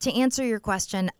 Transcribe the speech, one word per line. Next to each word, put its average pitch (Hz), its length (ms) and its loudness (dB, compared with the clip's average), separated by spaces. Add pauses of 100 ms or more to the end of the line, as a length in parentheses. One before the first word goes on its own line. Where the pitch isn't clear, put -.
To 262 140 0
answer 262 300 2
your 220 160 0
question, 190 600 -2